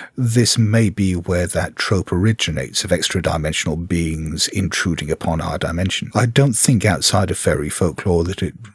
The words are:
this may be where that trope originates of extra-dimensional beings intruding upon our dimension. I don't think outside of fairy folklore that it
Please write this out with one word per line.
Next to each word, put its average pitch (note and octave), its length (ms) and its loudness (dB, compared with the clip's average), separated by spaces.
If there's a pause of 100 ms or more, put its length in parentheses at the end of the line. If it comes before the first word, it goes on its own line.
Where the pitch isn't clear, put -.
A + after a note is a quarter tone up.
(160)
this A#2+ 400 2
may A2 320 4
be F#2+ 260 0
where F2+ 340 0
that - 280 -4
trope - 360 0
originates F2 720 0
of G2+ 100 -2
extra-dimensional D#2+ 840 -2
beings D#2+ 720 -2
intruding D#2+ 640 -2
upon D#2+ 320 -2
our E2 160 -4
dimension. F2 560 -2
I A2 100 2
don't A#2+ 320 4
think A2 300 4
outside F#2+ 440 2
of F#2 60 -4
fairy D2+ 320 0
folklore E2+ 560 0
that F#2+ 180 -6
it F2 120 -4 (200)